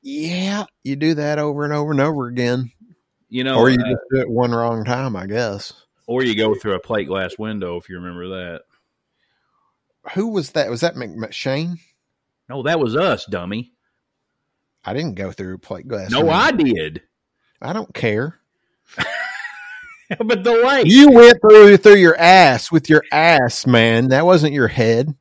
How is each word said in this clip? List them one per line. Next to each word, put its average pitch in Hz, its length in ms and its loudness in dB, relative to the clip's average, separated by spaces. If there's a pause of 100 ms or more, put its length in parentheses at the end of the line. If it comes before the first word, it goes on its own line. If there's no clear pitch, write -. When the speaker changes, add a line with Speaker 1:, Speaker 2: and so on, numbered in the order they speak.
Speaker 1:
Yeah, 180 640 -8 (200)
you 139 120 -8
do 156 180 -4
that 147 240 -6
over 147 260 -6
and 147 80 -6
over 147 180 -6
and 139 100 -2
over 143 280 -4
again. 123 420 -4 (580)
Speaker 2:
You 127 160 -8
know, 131 140 -2
Speaker 1:
Or 120 100 4
you 127 120 2
Speaker 2:
uh, 113 40 -6
Speaker 1:
just 123 260 -8
do 131 100 -2
it 123 100 -8
one 120 220 -2
wrong 117 320 -6
time, 123 320 -8
I 92 100 -12
guess. 104 460 -10 (340)
Speaker 2:
or 123 180 -6
you 117 100 -2
go 107 200 -2
through 98 200 -8
a 90 60 -8
plate 104 280 -8
glass 92 300 -8
window, 101 380 -10
if 87 120 -16
you 92 80 -18
remember 87 320 -16
that. 90 340 -16 (1500)
Speaker 1:
Who 208 140 -6
was 196 240 -8
that? 143 180 -6
Was 120 100 -8
that 170 160 -6
Mc-, 120 200 -14
McShane? 139 640 -10 (680)
Speaker 2:
No, 131 140 -14
that 160 180 -4
was 120 160 -4
us, 156 300 -4
dummy. 101 460 -10 (1120)
Speaker 1:
I 104 100 -12
didn't 135 220 -8
go 95 160 -12
through 92 220 -14
a 90 40 -18
plate - 300 -18
glass 101 220 -12
Speaker 2:
No, 127 100 -2
Speaker 1:
window. 160 120 0
Speaker 2:
I 233 200 0
did. 98 500 -4 (580)
Speaker 1:
I 156 120 -14
don't 214 200 -12
care. 120 460 -6 (580)
Speaker 2:
<laughs> - 80 -8 (1200)
But 220 180 -4
the 233 100 0 (120)
way 262 220 0
Speaker 1:
You 269 240 8
went 240 320 10
through, 214 340 10
through 202 200 8
your 170 200 4
ass 170 560 4
with 156 160 0
your 156 240 4
ass, 147 540 0
man. 117 420 2
That 135 160 2
wasn't 156 300 2
your 127 140 0
head. 120 520 -2